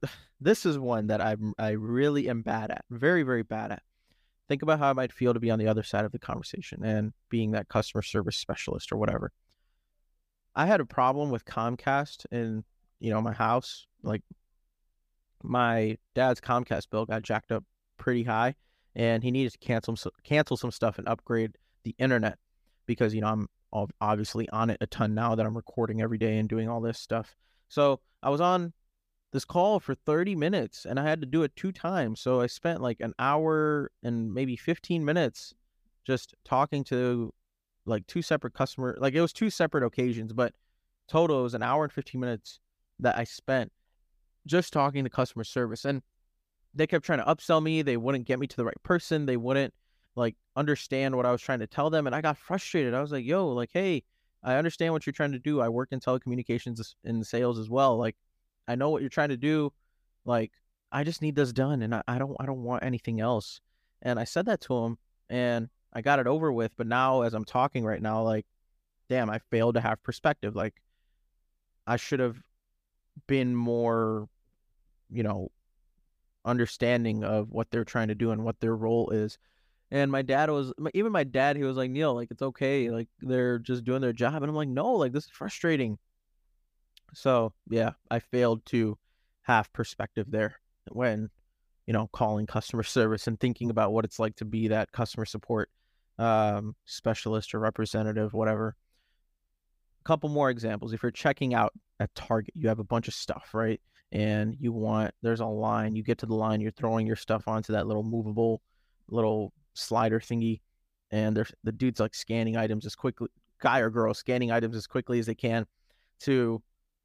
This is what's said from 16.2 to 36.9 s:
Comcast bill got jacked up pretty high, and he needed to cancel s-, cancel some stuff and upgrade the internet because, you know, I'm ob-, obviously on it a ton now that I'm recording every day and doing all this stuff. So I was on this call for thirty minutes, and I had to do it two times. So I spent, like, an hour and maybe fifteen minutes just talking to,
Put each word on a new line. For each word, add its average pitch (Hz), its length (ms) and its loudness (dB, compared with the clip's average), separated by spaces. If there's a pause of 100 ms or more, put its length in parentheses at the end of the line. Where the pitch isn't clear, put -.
Comcast 120 500 -2
bill 110 140 -2
got 110 180 -4
jacked 113 300 -4
up 107 100 0 (360)
pretty 120 260 0
high, 120 300 0 (400)
and 117 280 2
he 123 80 0
needed 127 220 0
to - 60 -20
cancel 113 340 -2
s-, - 140 -8 (180)
cancel 147 320 2
some 123 140 -4
stuff - 280 -2
and - 80 -10
upgrade 113 500 -2 (280)
the 117 140 -8
internet 120 400 2 (480)
because, 113 280 2
you 110 60 -2
know, 107 80 0
I'm 107 200 -2 (240)
ob-, 104 280 -4
obviously 107 480 0
on 113 220 0
it - 100 -4
a 107 60 -2
ton 107 280 -2
now 113 200 0
that 110 100 0
I'm 110 100 -2
recording 113 460 -4
every 113 180 -2
day 110 200 2
and 110 100 0
doing 113 200 -2
all 117 120 -4
this 113 180 -4
stuff. - 380 -6 (320)
So 143 320 4 (220)
I 131 80 0
was 143 100 2
on 175 320 2 (580)
this 135 140 -4
call 190 340 4
for 139 160 -2
thirty 175 400 0
minutes, 156 520 -2
and 127 120 -2
I 143 60 0
had 156 160 0
to 143 60 -6
do 156 160 2
it 143 120 0
two 190 160 -4
times. 165 500 -2
So 127 200 2
I 123 60 2
spent, 165 340 -4
like, 123 200 -2
an 113 180 -4
hour 151 760 2 (100)
and 117 300 -2
maybe 127 240 -2
fifteen 165 480 -2
minutes 151 500 0 (500)
just - 300 -2 (100)
talking 139 400 0
to, 123 480 0 (520)